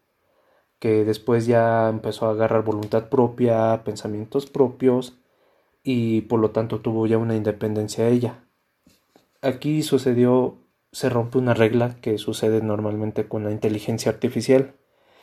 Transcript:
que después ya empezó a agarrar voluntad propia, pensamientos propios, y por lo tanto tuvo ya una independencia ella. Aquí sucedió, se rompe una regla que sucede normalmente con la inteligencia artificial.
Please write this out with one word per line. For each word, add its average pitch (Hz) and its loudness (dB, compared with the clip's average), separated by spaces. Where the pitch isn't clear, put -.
que 110 2
después 113 0
ya 117 4
empezó 110 -4
a 110 0
agarrar 110 2
voluntad 107 -2
propia, 117 2
pensamientos 110 -6
propios, 127 0
y 113 0
por 113 -2
lo 110 2
tanto 113 -4
tuvo 113 -2
ya 113 2
una 113 -2
independencia 107 -2
ella. 123 0
Aquí 143 -2
sucedió, 127 2
se - -4
rompe 120 -2
una 123 2
regla 117 2
que 107 -2
sucede 110 0
normalmente 107 -4
con 110 -6
la 104 -4
inteligencia 107 -2
artificial. 127 0